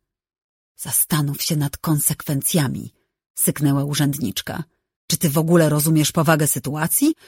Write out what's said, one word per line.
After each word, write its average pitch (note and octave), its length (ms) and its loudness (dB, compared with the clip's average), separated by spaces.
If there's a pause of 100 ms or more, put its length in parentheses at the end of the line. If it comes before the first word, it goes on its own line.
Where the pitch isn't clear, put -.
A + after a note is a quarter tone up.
(760)
„Zastanów C#3+ 640 -2
się - 140 -2
nad C#3+ 220 -2
konsekwencjami”, D3 1160 -2 (420)
syknęła C#3 480 0
urzędniczka. C#3+ 800 -2 (440)
„Czy - 100 -2
ty E3+ 120 0
w C#3 80 0
ogóle D#3+ 320 4
rozumiesz D3+ 420 2
powagę D#3 360 2
sytuacji? D#3 680 0 (120)